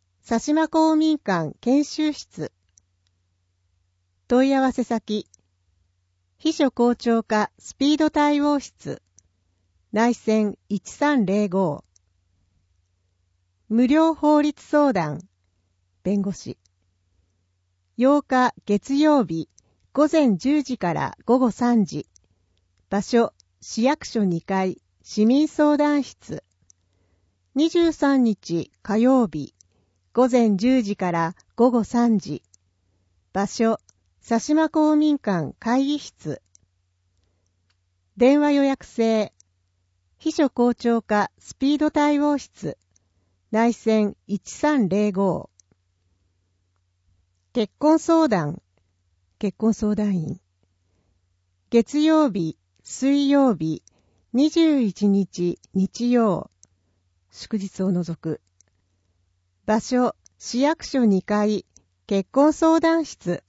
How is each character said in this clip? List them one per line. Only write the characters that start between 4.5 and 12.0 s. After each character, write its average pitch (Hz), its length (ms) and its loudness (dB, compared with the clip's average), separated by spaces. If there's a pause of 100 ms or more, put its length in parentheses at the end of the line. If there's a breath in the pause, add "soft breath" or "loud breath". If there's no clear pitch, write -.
合 269 60 2
わ 262 120 0
せ 247 120 -4
先、 214 420 -6 (1120)
秘 320 160 -4
書 277 180 0
校 240 260 0
長 226 260 0
課 214 360 -2
ス - 180 -20
ピ 285 180 2
ー - 20 0
ド 311 140 2
対 294 320 0
応 294 180 0
室、 - 400 -14 (880)
内 226 220 2
線 220 460 -2 (100)
一 - 220 -6
三 285 340 0
零 202 240 0
五。 175 340 -2 (1900)